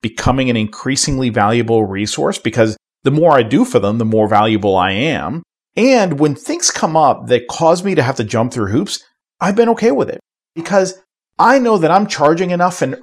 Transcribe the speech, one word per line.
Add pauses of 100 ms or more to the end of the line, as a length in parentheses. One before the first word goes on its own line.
becoming
an
increasingly
valuable
resource,
because (260)
the
more
I
do
for
them,
the
more
valuable
I
am. (320)
And
when
things
come
up
that
cause
me
to
have
to
jump
through
hoops, (380)
I've
been
okay
with
it (340)
because (400)
I
know
that
I'm
charging
enough
and